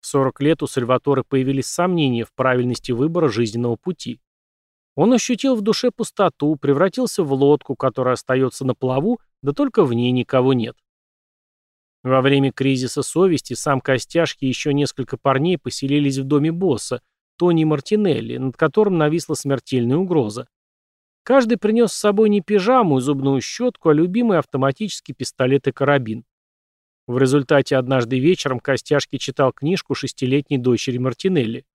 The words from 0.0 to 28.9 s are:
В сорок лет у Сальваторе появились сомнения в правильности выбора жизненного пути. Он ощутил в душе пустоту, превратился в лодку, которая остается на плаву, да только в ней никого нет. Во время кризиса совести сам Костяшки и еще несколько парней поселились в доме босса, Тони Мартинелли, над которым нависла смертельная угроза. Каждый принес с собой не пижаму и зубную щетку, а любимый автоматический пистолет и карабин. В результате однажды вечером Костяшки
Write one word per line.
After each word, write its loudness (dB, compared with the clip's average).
В -12
сорок -2
лет 0
у -6
Сальваторе 0
появились -2
сомнения 0
в -12
правильности -2
выбора 0
жизненного -2
пути. -10
Он 4
ощутил 0
в -4
душе 0
пустоту, -2
превратился 0
в 0
лодку, 2
которая -2
остается -2
на 0
плаву, -2
да -2
только 0
в 2
ней 0
никого 2
нет. -2
Во 2
время 2
кризиса -2
совести 0
сам -2
Костяшки -2
и 0
еще -2
несколько -4
парней 0
поселились -2
в -6
доме 0
босса, -2
Тони 2
Мартинелли, 0
над -6
которым 2
нависла 0
смертельная -2
угроза. -2
Каждый 2
принес 2
с -10
собой 2
не 2
пижаму 2
и -2
зубную 0
щетку, -2
а 6
любимый 2
автоматический -4
пистолет 0
и -2
карабин. 0
В -4
результате 2
однажды 0
вечером 0
Костяшки -2